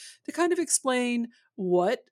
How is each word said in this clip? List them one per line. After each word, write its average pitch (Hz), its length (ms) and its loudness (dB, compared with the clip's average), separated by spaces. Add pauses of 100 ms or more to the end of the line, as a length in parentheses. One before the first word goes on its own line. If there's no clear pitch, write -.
(260)
to 294 60 -10
kind 339 220 2
of 359 60 0
explain 247 680 0 (280)
what 185 440 2 (120)